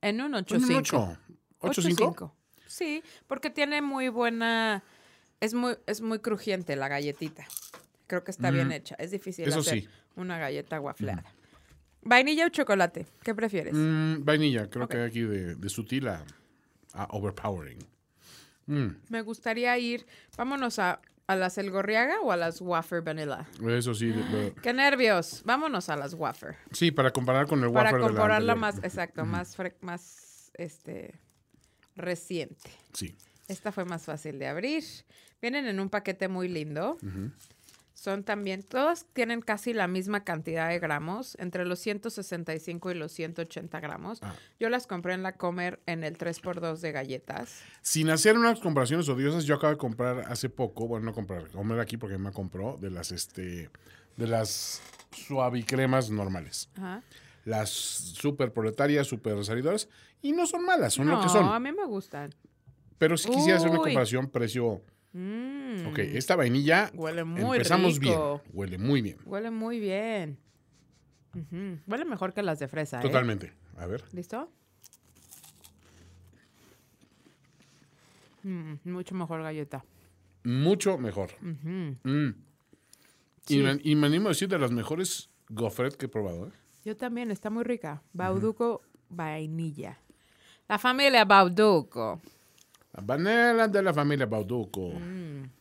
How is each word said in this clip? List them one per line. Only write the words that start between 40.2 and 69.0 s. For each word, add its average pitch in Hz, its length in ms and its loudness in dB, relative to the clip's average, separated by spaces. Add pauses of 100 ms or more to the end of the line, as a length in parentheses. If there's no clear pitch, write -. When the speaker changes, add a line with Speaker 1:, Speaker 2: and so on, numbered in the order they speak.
Speaker 1:
cantidad 160 460 -4
de 175 100 0
gramos, 165 640 -4
entre 180 240 -4
los 180 140 -4
ciento 208 320 -6
sesenta 170 440 -8
y 156 60 -6
cinco 170 300 -8
y 180 40 -4
los 151 160 -8
ciento 170 320 -8
ochenta 165 380 -10
gramos. 160 400 -10
Speaker 2:
Ah. 95 140 -10 (260)
Speaker 1:
Yo 226 80 0
las 240 180 0
compré 180 280 -4
en 185 80 -4
La 185 100 -4
Comer 180 540 -4
en 165 180 -4
el 156 140 -6
tres 170 220 -6
por 180 200 -6
dos 165 220 -4
de 160 100 -4
galletas. 135 680 -8 (220)
Speaker 2:
Sin 160 300 2
hacer 185 260 8
unas 233 240 6
comparaciones 147 480 2
odiosas, 143 380 2
yo 147 80 6
acabo 151 180 4
de 151 60 0
comprar 123 520 -2
hace 120 200 -4
poco, 117 360 -4
bueno, 113 200 -4
no 113 80 -4
comprar, 92 340 -8
comer 107 320 -2
aquí 117 160 -4
porque 98 220 -6
me 98 140 -6
compró 98 460 -6
de 95 120 -8
las, 87 220 -8
este, 87 580 -10 (480)
de 120 80 -2
las - 560 -2 (300)
suavicremas 127 960 0
normales. 95 680 -6
Speaker 1:
Ajá. 185 260 -10 (440)
Speaker 2:
Las 107 240 -2
súper 131 840 -4
proletarias, 135 540 2
súper 104 360 -2
salidoras, 127 460 -2 (320)
y 285 120 -2
no 339 140 2
son 349 200 -2
malas, 349 260 4
son 139 160 2
lo 247 120 4
que 185 60 4
Speaker 1:
No, 180 60 4
Speaker 2:
son. - 160 8
Speaker 1:
a 220 100 2
mí 269 140 -4
me 392 140 -4
gustan. 151 480 -8 (640)
Speaker 2:
Pero 165 180 6
si 220 140 0
quisiera 269 260 6
hacer 165 140 6
una 165 80 6
Speaker 1:
Uy. 160 80 4
Speaker 2:
comparación 127 420 2
precio. 117 540 0 (300)
Speaker 1:
Mm. 226 720 -8
Speaker 2:
Ok, 151 140 -4
esta 131 360 2
vainilla, 147 560 4
Speaker 1:
Huele 165 320 -4
muy 196 320 0
Speaker 2:
empezamos 180 420 4
Speaker 1:
rico. 147 460 2
Speaker 2:
bien, - 100 -20
huele 92 240 -4
muy 131 220 4